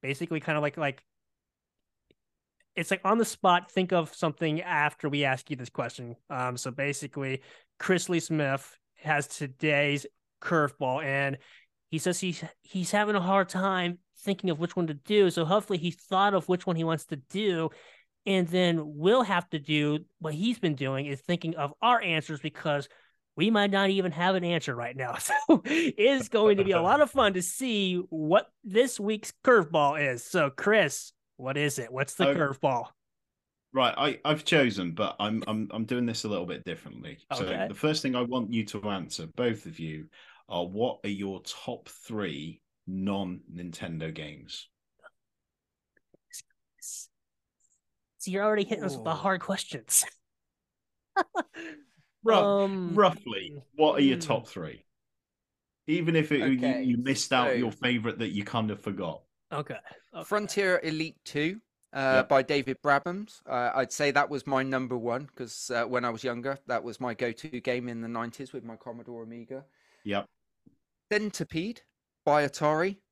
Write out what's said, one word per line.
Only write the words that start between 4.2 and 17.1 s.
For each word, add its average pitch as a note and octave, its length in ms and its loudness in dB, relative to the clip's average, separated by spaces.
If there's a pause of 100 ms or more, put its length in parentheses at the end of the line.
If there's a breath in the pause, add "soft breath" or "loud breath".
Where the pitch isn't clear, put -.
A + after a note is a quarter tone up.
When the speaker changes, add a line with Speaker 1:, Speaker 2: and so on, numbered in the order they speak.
Speaker 1:
after D#3 460 -2
we C#3+ 160 0
ask C3 260 -2
you D3 60 -4
this B2+ 140 -12
question. A#2+ 460 -8 (140)
Um, B2+ 280 -4
so C3 120 -6
basically, C#3 720 -6 (360 loud breath)
Chris F3+ 300 0
Lee F3 120 2
Smith C#3+ 580 -2 (180)
has D3 300 0
today's C#3+ 800 0 (360)
curveball, D3 600 0
and C#3 340 0 (520 soft breath)
he D#3+ 80 -2
says F3+ 220 0
he's, F3+ 220 -4 (200)
he's F3+ 280 -6
having G#3 240 2
a G3 60 2
hard F#3 280 2
time F#3 500 -2 (220)
thinking F#3+ 300 -2
of D3 80 0
which E3+ 180 -4
one F3 100 0
to D#3 80 -6
do. G3+ 360 4
So E3 140 0
hopefully G3 340 0
he E3 120 -2
thought F#3+ 440 2
of F3 140 0
which F3 180 0
one F3 100 0
he E3 80 0
wants D#3+ 220 0
to D#3 100 -6